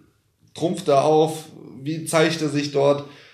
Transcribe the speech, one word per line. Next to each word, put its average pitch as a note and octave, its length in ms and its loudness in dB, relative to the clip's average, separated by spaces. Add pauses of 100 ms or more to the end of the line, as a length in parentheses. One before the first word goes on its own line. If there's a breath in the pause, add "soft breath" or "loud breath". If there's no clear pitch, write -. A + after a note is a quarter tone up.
(540)
trumpft F3+ 340 -4
er C#3 160 4
auf? D#3 420 2 (360)
Wie D#3+ 240 -8
zeigt D#3+ 360 2
er D3+ 80 -2
sich C#3+ 220 -2
dort? C#3+ 340 2 (280 loud breath)